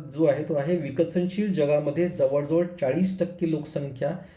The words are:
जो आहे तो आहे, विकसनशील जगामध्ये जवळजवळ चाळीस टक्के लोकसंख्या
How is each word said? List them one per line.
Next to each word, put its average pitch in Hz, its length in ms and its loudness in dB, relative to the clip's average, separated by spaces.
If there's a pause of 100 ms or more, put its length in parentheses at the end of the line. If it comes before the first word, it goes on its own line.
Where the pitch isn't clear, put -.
(140)
जो 156 100 2
आहे 143 200 4
तो 123 100 -2
आहे, 147 220 0
विकसनशील 180 760 0
जगामध्ये 147 560 2
जवळजवळ 147 560 2 (160)
चाळीस 165 380 0
टक्के 170 320 -2
लोकसंख्या 143 600 -4 (260)